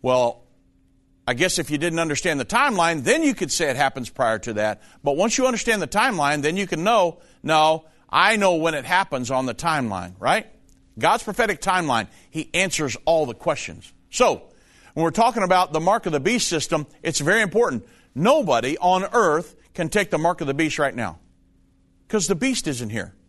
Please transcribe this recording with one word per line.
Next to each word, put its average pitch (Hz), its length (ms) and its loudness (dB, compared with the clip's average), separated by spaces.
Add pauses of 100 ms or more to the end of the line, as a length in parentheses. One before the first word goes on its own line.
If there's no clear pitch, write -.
Well, 127 400 2 (840)
I 123 80 0
guess 175 240 0
if 143 100 -4
you 147 80 -2
didn't 165 220 -2
understand 156 400 -2
the 123 60 -2
timeline, 180 580 0
then 254 180 2
you 277 140 0
could 165 160 -6
say 156 180 -2
it 127 60 -2
happens 131 340 -2
prior 110 300 0
to 113 140 -8
that. 107 280 -2 (220)
But 143 140 0
once 214 200 0
you 254 80 0
understand 226 380 0
the 143 40 -6
timeline, 156 540 0
then 156 160 0
you 196 80 -2
can 170 180 -4
know, 190 360 2 (240)
"No, 156 420 2 (240)
I 202 280 4
know 190 180 4
when 160 180 0
it 135 120 -6
happens 135 440 0
on 131 160 -2
the 123 80 -4
timeline," 110 640 -4
right? 147 300 0 (500)
God's 175 240 2
prophetic 208 400 -2
timeline, 151 460 0 (240)
he - 240 -8
answers 160 500 -2
all 160 220 2
the 113 80 -8
questions. - 580 -6 (160)
So, 202 320 2 (540)
when 160 80 0
we're 165 80 0
talking 226 320 2
about 180 300 2
the 156 60 0
mark 190 280 0
of 170 40 -2
the 151 80 0
beast 208 280 0
system, 156 400 -2 (160)
it's 151 160 -2
very 190 240 2
important. 180 420 0 (300)
Nobody 156 640 2
on 185 340 2
earth 175 420 2 (200)
can 165 140 -4
take 202 200 0
the 165 80 -2
mark 170 240 0
of 156 60 -4
the 135 80 -2
beast 156 240 -2
right 139 160 0
now, 95 240 -6 (880)
'cause 208 180 0
the 196 80 0
beast 233 340 -2
isn't 120 220 -6
here. 98 240 -8 (160)